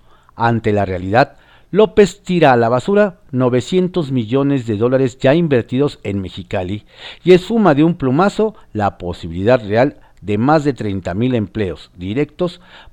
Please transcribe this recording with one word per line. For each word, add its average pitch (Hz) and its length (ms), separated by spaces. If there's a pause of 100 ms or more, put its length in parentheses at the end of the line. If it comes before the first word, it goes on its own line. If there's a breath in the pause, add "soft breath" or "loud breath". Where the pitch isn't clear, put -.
(360 soft breath)
Ante 113 380
la 101 120
realidad, 95 520 (340 soft breath)
López 208 500
tira 156 320
a - 20
la 117 140
basura 196 500 (120)
novecientos 135 800
millones 131 560
de 107 100
dólares 127 400
ya 131 160
invertidos 143 720
en 101 180
Mexicali 92 640 (380 loud breath)
y 175 100
esfuma 185 400
de 139 100
un 170 120
plumazo 190 600 (180 soft breath)
la 101 260
posibilidad 90 680
real 117 320 (220 soft breath)
de 104 160
más 143 260
de 143 100
treinta 95 420
mil 127 180
empleos 101 640
directos, 139 640 (320 loud breath)